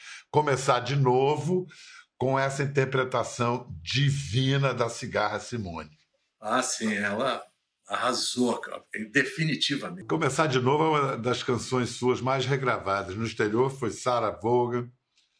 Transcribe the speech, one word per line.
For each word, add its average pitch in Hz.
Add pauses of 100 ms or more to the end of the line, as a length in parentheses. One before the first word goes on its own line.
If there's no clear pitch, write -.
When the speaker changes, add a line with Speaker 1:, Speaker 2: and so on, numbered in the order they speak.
(300)
Speaker 1:
Começar 139
de 123
Novo, 139 (520)
com 135
essa 135
interpretação 127
divina 135
da 117
Cigarra 104
Simone. 82 (440)
Speaker 2:
Ah, 113
sim, 110
ela 104 (460)
arrasou, 120
cara, - (280)
definitivamente. 131
Speaker 1:
Começar 156
de 131
Novo 143
é 160
uma 143
das 117
canções 123
suas 123
mais 127
regravadas. 104
No 113
exterior 110
foi 127
Sarah 117
Vaughan, 120 (500)